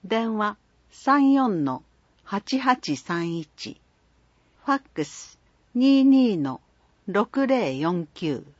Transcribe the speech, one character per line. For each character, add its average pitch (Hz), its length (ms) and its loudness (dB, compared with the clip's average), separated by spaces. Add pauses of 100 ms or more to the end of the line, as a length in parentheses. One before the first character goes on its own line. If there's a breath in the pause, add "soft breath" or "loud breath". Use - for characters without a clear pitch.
電 220 360 -4
話、 208 180 -4 (340)
三 277 420 2
四 247 300 2
の 135 200 -4 (420)
八 202 340 -6
八 262 380 -2
三 170 400 -6
一。 - 440 -14 (840)
フ 285 80 -2
ァ 269 60 0
ッ 269 40 -8 (120)
ク 156 100 -4
ス、 - 340 -20 (360)
二 269 300 4
二 262 340 4
の 139 240 -6 (440)
六 220 400 -2
零 214 320 -2
四 165 360 -2
九。 151 280 -6 (160)